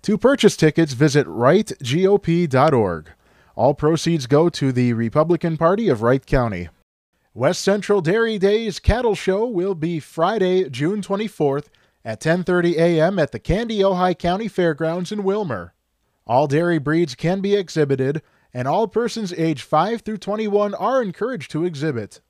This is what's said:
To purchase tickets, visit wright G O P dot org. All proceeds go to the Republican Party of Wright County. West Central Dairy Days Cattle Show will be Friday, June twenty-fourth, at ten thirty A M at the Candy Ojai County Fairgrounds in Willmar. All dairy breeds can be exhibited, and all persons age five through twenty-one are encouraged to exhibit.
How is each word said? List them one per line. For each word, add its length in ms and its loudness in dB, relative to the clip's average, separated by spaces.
To 140 0
purchase 380 4
tickets, 380 2
visit 340 2
wright 420 2
G 260 0
O 120 4
P 280 0
dot 260 4
org. 360 -2
All 180 2
proceeds 540 0
go 200 4
to 240 -2
the 220 0
Republican 640 0
Party 320 2
of 140 0
Wright 200 2
County. 460 -2
West 280 -2
Central 380 0
Dairy 380 0
Days 420 0
Cattle 360 2
Show 320 -2
will 260 -4
be 260 -4
Friday, 720 0
June 320 -4
twenty-fourth, 720 -4
at 160 -8
ten 220 0
thirty 340 0
A 240 2
M 160 2
at 140 0
the 80 -10
Candy 400 -2
Ojai 380 2
County 300 -2
Fairgrounds 640 -2
in 120 -6
Willmar. 480 -4
All 220 2
dairy 300 2
breeds 380 0
can 260 -2
be 140 0
exhibited, 680 -2
and 140 -6
all 200 0
persons 460 -4
age 300 -2
five 380 0
through 180 -8
twenty-one 560 -2
are 260 0
encouraged 500 -6
to 140 -2
exhibit. 640 -6